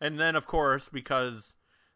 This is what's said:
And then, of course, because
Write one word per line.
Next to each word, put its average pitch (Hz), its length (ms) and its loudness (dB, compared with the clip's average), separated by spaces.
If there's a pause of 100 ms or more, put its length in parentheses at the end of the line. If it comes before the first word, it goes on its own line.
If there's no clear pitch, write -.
And 151 180 -2
then, 160 160 4
of 151 100 0
course, 139 440 2
because 127 680 -4 (400)